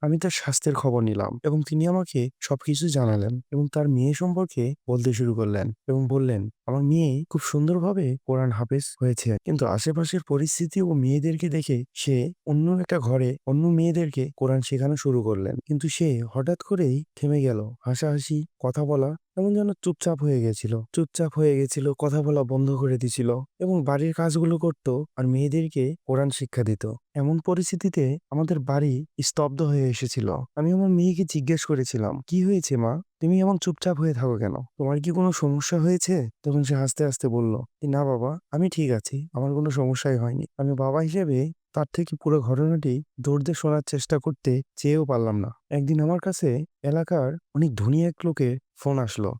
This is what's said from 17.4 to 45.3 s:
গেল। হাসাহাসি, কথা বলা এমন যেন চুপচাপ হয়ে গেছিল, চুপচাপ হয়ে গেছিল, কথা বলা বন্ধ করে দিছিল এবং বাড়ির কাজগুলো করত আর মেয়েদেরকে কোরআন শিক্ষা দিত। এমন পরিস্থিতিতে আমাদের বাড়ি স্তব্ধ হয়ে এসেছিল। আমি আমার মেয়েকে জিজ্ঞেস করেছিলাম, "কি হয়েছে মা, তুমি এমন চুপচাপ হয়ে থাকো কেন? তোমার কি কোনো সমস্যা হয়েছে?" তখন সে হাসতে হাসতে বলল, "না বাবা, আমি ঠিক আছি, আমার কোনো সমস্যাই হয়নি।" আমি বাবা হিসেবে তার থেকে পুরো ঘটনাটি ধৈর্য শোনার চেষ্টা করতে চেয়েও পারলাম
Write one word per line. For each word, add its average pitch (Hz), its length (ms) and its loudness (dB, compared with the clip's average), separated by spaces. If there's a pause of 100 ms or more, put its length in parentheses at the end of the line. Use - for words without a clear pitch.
গেল। 123 180 2 (220)
হাসাহাসি, 147 580 -2 (200)
কথা 127 260 -2
বলা 139 240 2 (260)
এমন 196 200 0
যেন 208 140 2 (120)
চুপচাপ 170 400 0
হয়ে 139 200 2
গেছিল, 113 320 -2 (180)
চুপচাপ 160 440 -2
হয়ে 151 220 4
গেছিল, 135 360 0
কথা 147 280 0
বলা 147 220 2
বন্ধ 135 280 0
করে 131 260 0
দিছিল 120 320 0 (300)
এবং 185 240 0
বাড়ির 143 300 0
কাজগুলো 165 440 0
করত 160 300 -2 (280)
আর 131 120 -2
মেয়েদেরকে 143 560 0 (220)
কোরআন 135 240 2
শিক্ষা 127 340 -2
দিত। 107 200 -2 (320)
এমন 147 200 0 (100)
পরিস্থিতিতে 175 580 0 (260)
আমাদের 156 300 0
বাড়ি 139 340 0 (300)
স্তব্ধ 147 380 -2
হয়ে 143 280 2
এসেছিল। 117 380 -2 (280)
আমি 156 180 0
আমার 190 160 2
মেয়েকে 180 340 4
জিজ্ঞেস 151 420 0
করেছিলাম, 127 480 0 (140)
"কি 180 160 0
হয়েছে 185 340 0
মা, 117 160 2 (240)
তুমি 170 220 2
এমন 190 180 4
চুপচাপ 175 420 -2
হয়ে 156 140 2
থাকো 123 240 0
কেন? 110 180 -2 (200)
তোমার 143 260 0
কি 165 100 -4
কোনো 185 200 2
সমস্যা 147 480 0
হয়েছে?" 180 360 2 (260)
তখন 147 220 2
সে 139 120 0
হাসতে 135 280 0
হাসতে 139 240 -2
বলল, 117 260 0 (300)
"না 139 220 0
বাবা, 127 260 -2 (200)
আমি 170 180 2
ঠিক 156 220 0
আছি, 117 260 -2 (160)
আমার 139 200 -2
কোনো 151 160 0
সমস্যাই 131 480 0
হয়নি।" 117 280 -2 (120)
আমি 139 160 0
বাবা 135 260 0
হিসেবে 160 380 0 (360)
তার 151 200 0
থেকে 165 220 -4
পুরো 151 260 2
ঘটনাটি 143 520 2 (280)
ধৈর্য 143 320 0
শোনার 151 340 0
চেষ্টা 147 320 -2
করতে 139 320 -2 (260)
চেয়েও 151 280 2
পারলাম 113 320 2